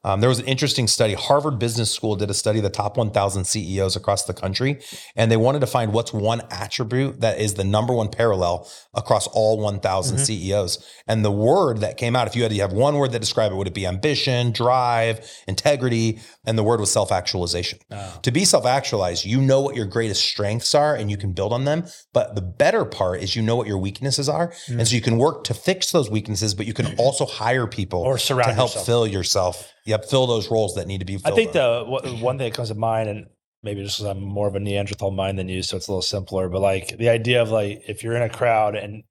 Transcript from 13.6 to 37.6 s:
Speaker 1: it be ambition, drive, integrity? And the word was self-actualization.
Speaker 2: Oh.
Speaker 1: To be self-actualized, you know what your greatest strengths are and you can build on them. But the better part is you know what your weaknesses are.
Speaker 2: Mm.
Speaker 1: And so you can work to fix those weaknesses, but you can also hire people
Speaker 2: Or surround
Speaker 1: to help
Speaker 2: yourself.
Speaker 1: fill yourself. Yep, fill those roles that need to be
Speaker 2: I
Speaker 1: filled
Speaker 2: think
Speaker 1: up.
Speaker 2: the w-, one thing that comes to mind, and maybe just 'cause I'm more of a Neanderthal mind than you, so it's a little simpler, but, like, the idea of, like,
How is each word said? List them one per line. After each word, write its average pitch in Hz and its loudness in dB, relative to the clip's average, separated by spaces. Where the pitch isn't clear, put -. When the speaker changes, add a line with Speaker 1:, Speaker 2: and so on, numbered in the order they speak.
Speaker 1:
it 87 -6
be 95 -4
ambition, 120 0
drive, 117 2
integrity? 117 0
And 110 0
the 107 2
word 113 4
was 101 0
self-actualization. 90 0
Speaker 2:
Oh. 98 -12
Speaker 1:
To 131 2
be 170 2
self-actualized, 113 0
you 117 0
know 135 4
what 135 -4
your 113 -2
greatest 107 -2
strengths 104 -2
are 147 4
and 107 -4
you 98 -4
can 98 -4
build 98 -2
on 131 -2
them. 160 0
But 123 2
the 101 -4
better 156 2
part 92 -2
is 98 -4
you 113 0
know 113 2
what 117 -2
your 101 -2
weaknesses 131 -2
are. 160 0
Speaker 2:
Mm. 120 -4
Speaker 1:
And 117 4
so 123 2
you 113 2
can 117 2
work 143 2
to - -2
fix - 0
those 135 2
weaknesses, 104 -2
but 101 -6
you 113 -6
can - -2
also 131 2
hire 120 0
people 92 -4
Speaker 2:
Or 127 2
surround 123 2
Speaker 1:
to 98 0
help 123 4
Speaker 2:
yourself. 98 -6
Speaker 1:
fill 117 4
yourself. 92 -2
Yep, 107 0
fill 131 4
those 113 -2
roles 110 0
that 87 -6
need 98 -6
to 92 -6
be 98 -6
Speaker 2:
I - -2
Speaker 1:
filled 196 0
Speaker 2:
think 226 4
Speaker 1:
up. - -8
Speaker 2:
the 120 2
w-, 120 -8
one 131 0
thing 123 -2
that 107 -6
comes 117 -6
to 107 -6
mind, 113 0
and 107 -8
maybe 101 -8
just 101 -6
'cause 104 -6
I'm 98 -6
more 101 -2
of 98 -2
a 98 0
Neanderthal 101 -2
mind 95 -2
than 92 -6
you, 92 -4
so - -6
it's 90 -8
a 104 -6
little 92 -2
simpler, 92 -4
but, 92 -2
like, 98 0
the 117 4
idea 117 4
of, 110 0
like, 104 0